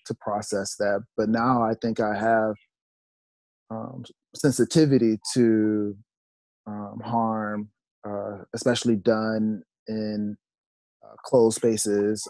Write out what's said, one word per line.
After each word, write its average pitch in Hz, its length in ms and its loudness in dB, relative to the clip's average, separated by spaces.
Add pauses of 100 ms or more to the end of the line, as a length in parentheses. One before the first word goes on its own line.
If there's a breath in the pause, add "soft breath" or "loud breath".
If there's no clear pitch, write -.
to - 80 -10
process 104 640 -6
that. 101 260 -2 (140)
But 110 120 0
now 117 340 2
I 110 180 0
think 113 180 -4
I 107 160 0
have, 110 380 2 (1160)
um, 113 320 -12 (320)
sensitivity 123 840 2 (140)
to, 107 640 2 (720)
um, 104 360 -12
harm, 110 680 -2 (380)
uh, 101 360 -8 (100)
especially 117 420 0
done 110 680 0 (240)
in, 107 500 -6 (680)
uh, - 120 -20 (100)
closed 113 320 4
spaces 107 720 0